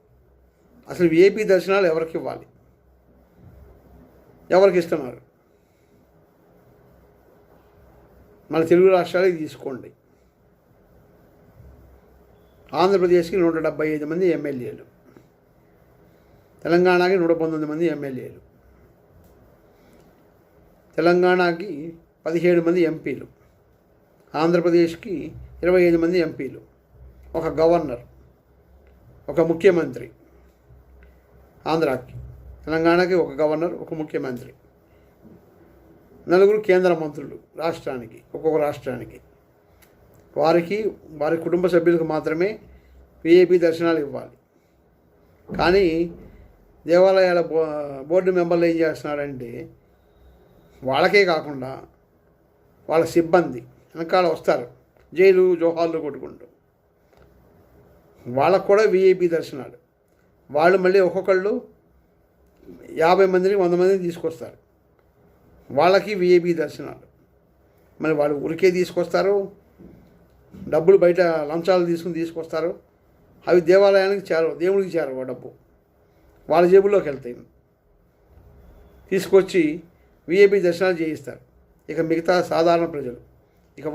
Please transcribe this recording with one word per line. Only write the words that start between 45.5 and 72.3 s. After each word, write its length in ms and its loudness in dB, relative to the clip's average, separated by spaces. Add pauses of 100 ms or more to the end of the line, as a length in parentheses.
కానీ 560 0 (720)
దేవాలయాల 540 4
బో-, 640 -4
బోర్డు 280 0
మెంబర్లు 340 2
ఏం 100 0
చేస్తున్నారంటే, 920 -6 (1120)
వాళ్ళకే 420 2
కాకుండా 580 -6 (1080)
వాళ్ళ 160 2
సిబ్బంది 560 0 (340)
వెనకాల 320 0
వస్తారు 440 -4 (420)
జైలు 420 4
జోహార్లు 440 -2
కొట్టుకుంటూ, 460 -12 (1800)
వాళ్ళకు 400 0
కూడా 160 4
విఐపి 440 2
దర్శనాలు. 600 -8 (640)
వాళ్ళు 260 4
మళ్ళీ 220 4
ఒక్కొక్కళ్ళు 680 0 (1200)
యాభై 340 4
మందిని, 300 2
వంద 180 2
మందిని 260 2
తీసుకొస్తారు, 680 -10 (1040)
వాళ్ళకి 420 2
విఐపి 400 2
దర్శనాలు. 540 -8 (960)
మరి 100 0
వాళ్ళు 220 0
ఊరికే 360 0
తీసుకొస్తారు, 800 -2 (1160)
డబ్బులు 280 4
బయట 240 4
లంచాలు 640 0
తీసుకుని 280 -4
తీసుకొస్తారు, 680 -6 (680)